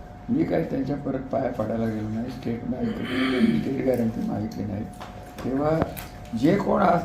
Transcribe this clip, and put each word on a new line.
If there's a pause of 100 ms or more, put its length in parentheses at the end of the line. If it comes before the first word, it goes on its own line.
(280)
मी
काही
त्यांच्या
परत (120)
पाया
पडायला
गेलो
नाही,
स्टेट
बँक, (720)
स्टेट
गॅरंटी
मागितली
नाही. (600)
तेव्हा (680)
जे
कोण
आज